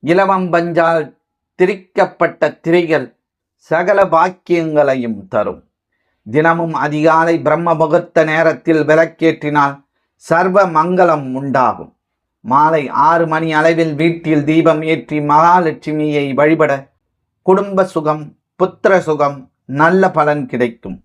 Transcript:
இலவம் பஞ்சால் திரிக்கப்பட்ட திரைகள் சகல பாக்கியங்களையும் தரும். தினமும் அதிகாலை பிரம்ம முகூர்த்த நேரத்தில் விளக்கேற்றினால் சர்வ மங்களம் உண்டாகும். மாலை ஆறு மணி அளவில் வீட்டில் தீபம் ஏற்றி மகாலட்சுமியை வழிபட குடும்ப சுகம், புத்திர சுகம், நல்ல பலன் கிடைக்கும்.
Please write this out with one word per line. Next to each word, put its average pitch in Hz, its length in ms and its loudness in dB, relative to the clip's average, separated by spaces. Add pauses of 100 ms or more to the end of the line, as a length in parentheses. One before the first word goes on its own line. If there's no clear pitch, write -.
இலவம் 190 460 0
பஞ்சால் 165 520 0 (580)
திரிக்கப்பட்ட 180 880 -2 (140)
திரைகள் 160 440 0 (640)
சகல 180 340 0
பாக்கியங்களையும் 156 1120 0 (100)
தரும். 98 320 -4 (680)
தினமும் 165 480 0 (100)
அதிகாலை 156 540 2
பிரம்ம 160 340 0
முகூர்த்த 160 500 0
நேரத்தில் 160 600 0
விளக்கேற்றினால் 151 920 0 (480)
சர்வ 185 400 2 (140)
மங்களம் 170 560 0
உண்டாகும். 127 580 -4 (540)
மாலை 151 380 2 (240)
ஆறு 165 200 2
மணி 160 260 -4
அளவில் 165 420 0
வீட்டில் 160 560 -2
தீபம் 160 320 2
ஏற்றி 156 360 -4 (120)
மகாலட்சுமியை 151 1000 0
வழிபட 151 380 2 (760)
குடும்ப 196 400 0
சுகம், 151 380 -4 (360)
புத்திர 185 400 0
சுகம், 147 380 -2 (440)
நல்ல 180 300 2
பலன் 147 340 0
கிடைக்கும். 117 600 -6